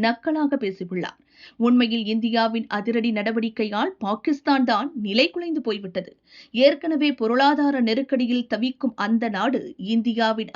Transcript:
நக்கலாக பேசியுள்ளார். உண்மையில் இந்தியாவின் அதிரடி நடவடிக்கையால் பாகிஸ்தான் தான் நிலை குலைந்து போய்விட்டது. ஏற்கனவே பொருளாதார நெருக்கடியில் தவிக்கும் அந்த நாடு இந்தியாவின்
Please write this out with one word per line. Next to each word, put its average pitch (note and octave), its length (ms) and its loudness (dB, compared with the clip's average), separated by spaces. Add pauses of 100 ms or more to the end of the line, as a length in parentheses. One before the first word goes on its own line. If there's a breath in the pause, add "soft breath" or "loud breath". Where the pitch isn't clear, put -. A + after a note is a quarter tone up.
நக்கலாக C#4+ 580 0
பேசியுள்ளார். F#3 580 -6 (400 loud breath)
உண்மையில் A#3 480 2
இந்தியாவின் A3+ 600 0
அதிரடி A3+ 440 0
நடவடிக்கையால் A3 840 -2
பாகிஸ்தான் C4+ 680 0
தான் A#3 280 0 (100)
நிலை G#3 280 2
குலைந்து E4+ 320 -6
போய்விட்டது. G3 560 -8 (340 loud breath)
ஏற்கனவே D4 600 2
பொருளாதார C4+ 680 2
நெருக்கடியில் B3 680 0
தவிக்கும் A#3+ 480 -4
அந்த A3 340 0
நாடு G#3 480 -2
இந்தியாவின் A3 800 0